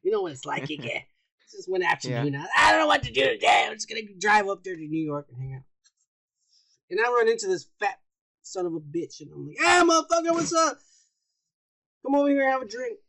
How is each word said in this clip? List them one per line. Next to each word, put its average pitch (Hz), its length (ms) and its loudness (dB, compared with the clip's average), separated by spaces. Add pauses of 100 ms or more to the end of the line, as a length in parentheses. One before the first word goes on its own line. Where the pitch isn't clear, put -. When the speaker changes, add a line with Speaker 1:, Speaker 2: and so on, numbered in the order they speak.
Speaker 1:
You 196 100 0
know 220 100 0
what 359 100 -4
it's 131 140 -14
like, - 240 -6
you 147 80 -8
Speaker 2:
<laughs> - 0 -
Speaker 1:
get. - 260 -8 (400)
It's - 120 -20
just 359 140 -14
one 370 120 0
afternoon. - 520 -2
Speaker 2:
Yeah. - 100 -10 (120)
Speaker 1:
I, - 120 6
I 311 40 6
don't 320 80 4
know 311 60 2
what 294 180 2
to - 80 -8
do 262 120 0
today. - 420 4
I'm 220 80 -8
just 214 140 -10
gonna 220 140 -8 (180)
drive 208 280 4
up 190 160 -6
there 185 120 -8
to 160 60 -14
New 156 200 -4
York 147 280 -6
and 123 100 -16
hang 131 140 -10
out. 131 80 -14 (1300)
And 180 100 -2
I 233 100 2
run 240 180 4
into 220 180 0
this 185 200 -2 (140)
fat 202 180 -4 (440)
son 185 240 -8
of 165 80 -4
a 165 60 -6
bitch, 156 400 -8
and 143 120 -18
I'm 143 140 -12
like, 147 120 -14
"Hey, 349 240 6
motherfucker, 339 520 2
what's 330 180 -2
up? 330 260 2 (1300)
Come 269 120 0
over 285 120 4
here 277 140 4
and 262 100 4
have 262 100 0
a 392 60 -12
drink." 453 300 -8 (100)